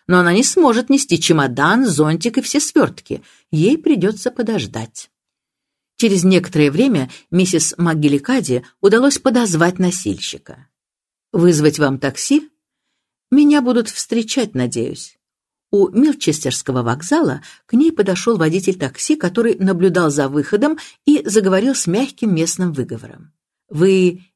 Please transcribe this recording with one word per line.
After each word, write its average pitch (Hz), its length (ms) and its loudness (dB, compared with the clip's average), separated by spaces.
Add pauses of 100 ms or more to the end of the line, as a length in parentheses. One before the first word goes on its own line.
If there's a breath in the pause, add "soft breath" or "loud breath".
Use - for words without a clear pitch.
Но 180 140 2
она 175 120 2
не 170 100 4
сможет 240 460 2
нести 269 320 0
чемодан, 156 640 0
зонтик 160 520 0
и - 20 -2
все 269 180 -4
свёртки. - 640 -2 (280 soft breath)
Ей 180 260 2
придётся 220 540 -2
подождать. 180 800 -8 (880)
Через 196 260 2
некоторое 170 460 2
время 165 400 0 (200 loud breath)
миссис 180 460 0
МакГилликади 151 880 0 (160 soft breath)
удалось 240 380 2
подозвать 180 600 0
носильщика. - 920 -6 (640)
"Вызвать 156 460 4
вам 139 220 -2
такси? 277 500 -2 (800)
Меня 294 320 4
будут 240 260 0
встречать, 226 640 -6
надеюсь". 123 600 -6 (540)
У 196 180 2
Милчестерского 156 920 -2
вокзала 147 580 -2 (260 loud breath)
к - 80 -6
ней 311 180 2
подошёл 202 440 0
водитель 180 400 0
такси, - 380 -4
который 220 420 -2
наблюдал 180 540 2
за 139 180 0
выходом 208 480 0 (300 loud breath)
и 294 180 4
заговорил 202 520 0
с - 100 -6
мягким 214 480 -2
местным 165 380 -2
выговором. 117 600 -10 (360)
"Вы 180 560 2 (100)